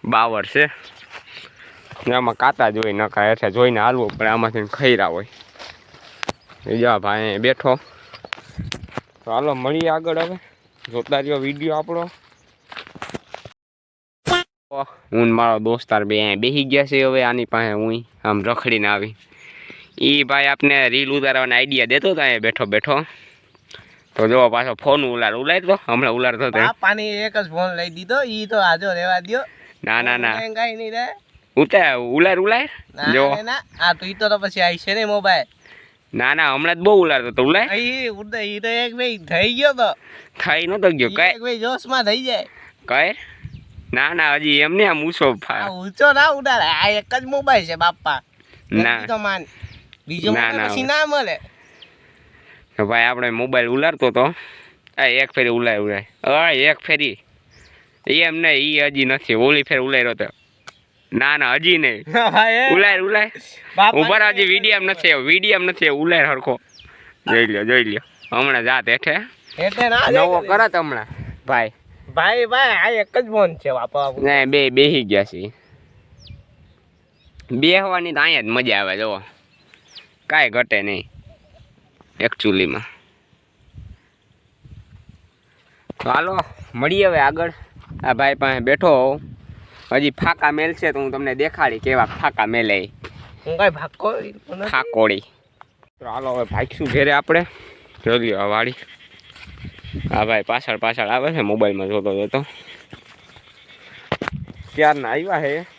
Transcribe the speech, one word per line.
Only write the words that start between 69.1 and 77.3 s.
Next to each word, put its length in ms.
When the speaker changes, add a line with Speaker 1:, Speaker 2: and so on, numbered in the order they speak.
Speaker 2:
હેઠે 300
ના 220
Speaker 1:
નવો 320
Speaker 2:
જાય. 260
Speaker 1:
કરત 80
હમણાં, 300
ભાઈ. 260
Speaker 2:
ભાઈ, 320
ભાઈ, 300
આ 240
એક 180
જ 100
ફોન 280
છે, 160
બાપા. 400
Speaker 1:
ના, 240
બે 240
બેહી 340
ગયા 200
છે. 280